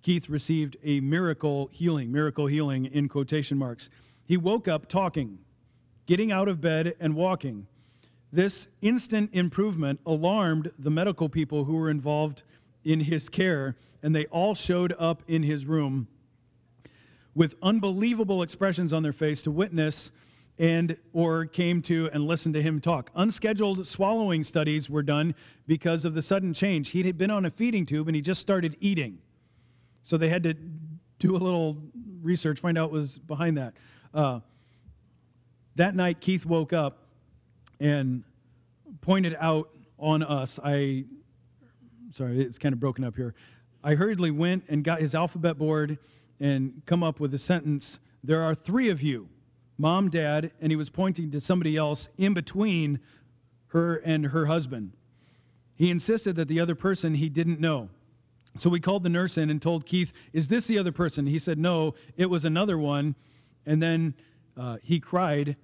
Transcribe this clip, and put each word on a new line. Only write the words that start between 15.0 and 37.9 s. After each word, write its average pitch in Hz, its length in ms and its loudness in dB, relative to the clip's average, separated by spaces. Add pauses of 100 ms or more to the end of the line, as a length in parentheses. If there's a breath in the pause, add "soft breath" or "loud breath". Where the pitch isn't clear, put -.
in 160 160 0
his 147 220 -2
room 135 420 0 (1300 soft breath)
with 156 280 2
unbelievable 202 800 2
expressions 175 500 0
on 160 100 2
their 151 120 -2
face 151 260 0
to 156 100 -2
witness 160 640 -2 (460 soft breath)
and 165 400 2 (160)
or 165 320 2
came 175 340 0
to 165 320 0
and 147 140 0
listened 165 260 0
to 151 80 0
him 156 180 0
talk. 147 360 -2
Unscheduled 202 720 0
swallowing 196 580 0
studies 151 460 0
were 147 120 0
done 151 320 2 (320 loud breath)
because 160 380 2
of 165 80 0
the 160 80 -2
sudden 190 320 0
change. 165 380 0
He 180 140 0
had 180 120 0
been 190 140 0
on 196 160 0
a 160 40 0
feeding 220 360 0
tube, 151 200 -2
and 160 80 0
he 151 60 2
just 170 220 -2
started 175 380 0
eating. 151 400 -2 (840 soft breath)
So 165 120 2
they 160 100 4
had 175 140 2
to 165 100 2 (680)
do 185 160 4
a 180 40 2
little 165 440 0 (380)
research, 160 400 -2
find 170 160 0
out 160 140 0
what 156 100 -2
was 143 180 -8
behind 156 380 -2
that. 127 160 -6 (400 loud breath)
Uh, 135 280 0 (1400 soft breath)
that 185 200 2
night, 180 240 0
Keith 185 240 -2
woke 165 300 0
up 147 320 -4 (720)
and 135 420 0 (800)